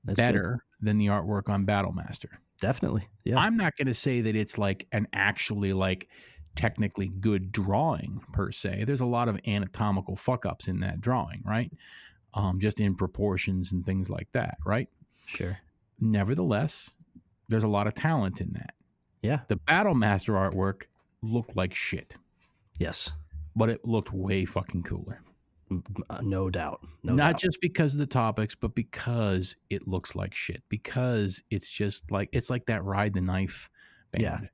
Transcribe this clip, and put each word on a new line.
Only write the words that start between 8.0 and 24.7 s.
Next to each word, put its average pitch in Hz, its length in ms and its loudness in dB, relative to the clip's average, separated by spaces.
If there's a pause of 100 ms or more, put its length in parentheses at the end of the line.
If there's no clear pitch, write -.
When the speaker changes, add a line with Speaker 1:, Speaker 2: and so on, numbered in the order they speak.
Speaker 2:
per 104 180 -2
se. 98 340 -4
There's 135 160 0
a 123 40 2
lot 120 240 2
of 101 180 -2
anatomical 101 680 0
fuck - 320 -2
ups - 200 -4
in 90 140 -2
that 98 180 -2
drawing, 120 460 -2
right? 117 260 0 (600)
Um, 92 260 0
just 104 200 2
in 101 140 4
proportions 92 800 0
and 90 120 0
things 95 280 0
like - 220 -6
that, - 300 -2
right? 110 260 0 (360)
Speaker 1:
Sure. 92 320 -4 (420)
Speaker 2:
Nevertheless, 110 920 2 (560)
there's 110 160 4
a 110 60 4
lot 104 180 4
of 107 80 -2
talent 120 460 2
in 90 120 -4
that. - 200 -10 (500)
Speaker 1:
Yeah. 127 240 0
Speaker 2:
The 104 80 2
Battle 175 400 2
Master 104 380 4
artwork 95 500 2 (400)
looked 113 320 -2
like 92 180 -2
shit. - 440 -6 (640)
Speaker 1:
Yes. - 320 -2 (440)
Speaker 2:
But 110 140 4
it - 160 -4
looked 113 280 0
way 95 320 0
fucking 90 380 -4